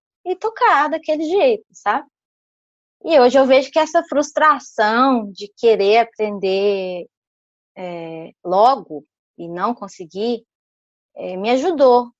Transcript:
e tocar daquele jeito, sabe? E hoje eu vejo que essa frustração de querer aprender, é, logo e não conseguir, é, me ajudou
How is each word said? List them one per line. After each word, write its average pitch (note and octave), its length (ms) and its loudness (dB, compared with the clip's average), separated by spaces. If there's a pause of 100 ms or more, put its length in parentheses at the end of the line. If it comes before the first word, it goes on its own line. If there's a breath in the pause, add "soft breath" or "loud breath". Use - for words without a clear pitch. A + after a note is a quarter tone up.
(240)
e F4+ 120 -4
tocar G4+ 540 0
daquele D#4 340 -4
jeito, D4+ 480 0
sabe? - 360 -6 (960)
E D#4 160 4
hoje B3 180 4
eu C4+ 80 6
vejo C4 260 2
que D#4+ 80 0
essa D#4+ 240 0
frustração C4 1300 0
de G3+ 260 -16
querer G#3 400 2
aprender, G3 1080 -4 (680)
é, E3 560 -14 (120)
logo F#3+ 640 0 (320)
e E3+ 100 -14
não F#3 260 -6
conseguir, G3+ 720 -10 (680)
é, F#3 200 -12
me G3+ 140 -6
ajudou C4 720 2